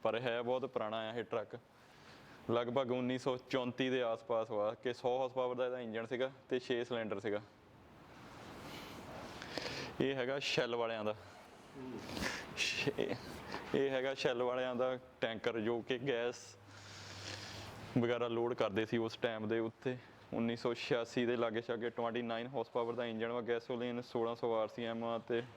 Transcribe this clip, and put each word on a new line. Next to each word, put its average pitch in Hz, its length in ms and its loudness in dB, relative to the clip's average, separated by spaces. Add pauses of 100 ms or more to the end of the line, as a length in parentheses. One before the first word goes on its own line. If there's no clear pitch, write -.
ਪਰ 107 160 4
ਹੈ 120 220 0
ਬਹੁਤ 123 240 0
ਪੁਰਾਣਾ 113 320 -2
ਆ 110 160 -4
ਇਹ 120 100 -2
ਟਰੱਕ, 110 340 -4 (920)
ਲਗਭਗ 120 400 2
ਉੱਨੀ 127 260 2
ਸੌ 127 200 2 (120)
ਚੌਂਤੀ 127 400 2
ਦੇ 127 140 4
ਆਸ-ਪਾਸ 113 480 0
ਵਾ, 107 220 2
ਕਿ 120 200 -2
ਸੌ 123 260 2
ਹਾਰਸ 131 120 2
ਪਾਵਰ 123 240 0
ਦਾ 127 100 2
ਇਹਦਾ 127 140 -2
ਇੰਜਣ 117 260 -2
ਸੀਗਾ 131 260 0 (180)
ਤੇ 127 100 4
ਛੇ 120 240 2
ਸਿਲੰਡਰ 113 360 -2
ਸੀਗਾ। 104 220 0 (2500)
ਇਹ 135 140 2
ਹੈਗਾ 131 240 0
ਸ਼ੈੱਲ 123 360 2
ਵਾਲਿਆਂ 113 280 0
ਦਾ, 107 120 0 (1400)
ਛੇ, - 580 2 (600)
ਇਹ 139 140 6
ਹੈਗਾ 135 240 2
ਸ਼ੈੱਲ 127 300 2
ਵਾਲਿਆਂ 127 320 2
ਦਾ 127 220 2 (240)
ਟੈਂਕਰ, 113 380 0
ਜੋ 113 220 2
ਕਿ 127 160 0
ਗੈਸ 120 380 0 (1600)
ਵਗੈਰਾ 120 300 4
ਲੋਡ 117 260 2
ਕਰਦੇ 110 320 4
ਸੀ 120 120 2
ਉਸ 113 200 2
ਟਾਈਮ 110 300 0
ਦੇ 113 120 4
ਉੱਤੇ। 117 380 -2 (360)
ਉੱਨੀ 117 220 2
ਸੌ 120 180 0
ਛਿਆਸੀ 120 520 2
ਦੇ 120 100 4
ਲਾਗੇ 113 260 2
ਛਾਗੇ, 117 280 -2
ਟਵੈਂਟੀ 117 320 0
ਨਾਈਨ 117 260 -2
ਹਾਰਸ 127 220 -2
ਪਾਵਰ 120 240 0
ਦਾ 120 120 0
ਇੰਜਣ 113 260 0
ਵਾ, 120 100 0
ਗੈਸੋਲੀਨ, 120 600 0
ਸੋਲਾਂ 117 340 0
ਸੌ 117 200 2
ਆਰ 110 120 4
ਸੀ 120 180 -6
ਐਮ 113 180 -2
ਆ 117 140 0
ਤੇ 117 240 2 (160)